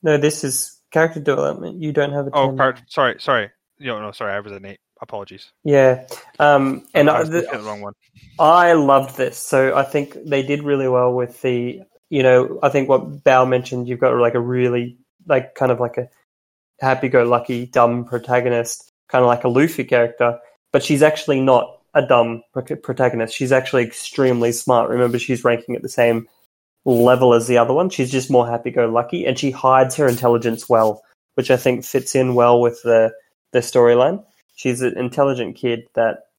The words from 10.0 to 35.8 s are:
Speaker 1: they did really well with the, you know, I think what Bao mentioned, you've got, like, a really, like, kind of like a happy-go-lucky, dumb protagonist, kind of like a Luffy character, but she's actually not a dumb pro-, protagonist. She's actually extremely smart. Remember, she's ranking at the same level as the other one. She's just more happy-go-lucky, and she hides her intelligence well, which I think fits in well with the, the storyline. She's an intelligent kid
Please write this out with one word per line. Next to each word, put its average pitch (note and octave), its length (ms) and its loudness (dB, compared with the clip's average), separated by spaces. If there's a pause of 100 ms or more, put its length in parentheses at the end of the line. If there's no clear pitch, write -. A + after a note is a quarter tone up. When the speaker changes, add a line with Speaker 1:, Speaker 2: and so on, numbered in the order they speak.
Speaker 1:
they C#3+ 180 -2
did C#3+ 200 -4
really C#3 260 -2
well B2+ 240 0
with B2 300 -6
the, B2 400 -6 (260)
you C#3 140 -2
know, B2+ 400 4
I C#3+ 80 2
think C3 180 -2
what C3+ 340 -2
Bao C3 240 4
mentioned, B2 420 -4
you've B2 120 -6
got, B2+ 160 2
like, A#2+ 160 2
a B2 80 -2
really, B2 560 -2 (300)
like, C3 280 -2
kind C3 160 -2
of A#2+ 100 -2
like A#2+ 180 -4
a B2+ 100 -10 (720)
happy-go-lucky, B2 840 0
dumb A#2+ 400 0
protagonist, A#2+ 840 -4 (180)
kind B2+ 140 2
of B2 60 4
like A#2+ 160 0
a C3 40 2
Luffy C#3 360 0
character, A#2+ 540 0 (340)
but C#3 100 2
she's D3 200 0
actually D3+ 400 2
not C3 360 2 (140)
a D3+ 140 4
dumb A#2 360 2 (120)
pro-, C3+ 220 -8
protagonist. A#2+ 580 -4
She's C3 180 -2
actually B2+ 320 0
extremely A#2+ 680 -2
smart. A#2 380 0
Remember, A#2+ 300 0
she's A#2+ 260 -6
ranking A#2+ 320 -2
at - 60 -10
the - 80 -10
same A#2 360 0 (600)
level B2 480 4
as A#2 140 0
the B2 100 2
other A#2 160 2
one. F3+ 160 0
She's B2+ 200 -4
just C3 200 -4
more A#2+ 160 4
happy-go-lucky, A#2 800 -2
and C3 120 -4
she C#3 120 -4
hides C3 460 2
her D3 120 2
intelligence A#2+ 640 -2
well, A2 320 2 (320)
which - 160 -2
I B2+ 80 4
think B2 260 -2
fits - 300 -6
in B2+ 200 0
well A#2+ 280 4
with A#2 200 -2
the, A2+ 300 2 (400)
the B2+ 60 2
storyline. B2 680 2 (340)
She's B2 220 -4
an B2 160 -4
intelligent B2 600 -2
kid A#2+ 300 -6 (100)